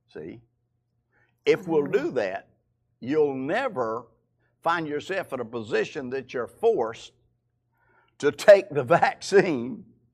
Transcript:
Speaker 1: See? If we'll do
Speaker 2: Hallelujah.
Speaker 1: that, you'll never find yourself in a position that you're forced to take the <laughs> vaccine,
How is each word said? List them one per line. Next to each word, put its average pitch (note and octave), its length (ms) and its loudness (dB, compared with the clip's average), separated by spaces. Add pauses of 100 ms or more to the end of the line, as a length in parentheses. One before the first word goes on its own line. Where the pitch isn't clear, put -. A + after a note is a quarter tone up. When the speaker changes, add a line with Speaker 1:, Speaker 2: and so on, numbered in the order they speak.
(120)
Speaker 1:
See? F#2 280 -14 (1040)
If D#3 240 2
we'll D3+ 180 2
do E3 120 0
Speaker 2:
Hallelujah. C#4+ 160 -2
Speaker 1:
that, G2 340 -4 (520)
you'll C#3+ 340 0
never C3 720 -4 (560)
find E3 260 0
yourself D3 440 -6
in B2+ 80 -6
a A#2+ 40 -4
position B2 680 -6
that C3 220 -8
you're A#2+ 140 -4
forced B2+ 640 -2 (1080)
to C#3+ 140 0
take G3 380 8
the C#3+ 120 -4
<laughs> - 20 -4
vaccine, E3 1000 0 (300)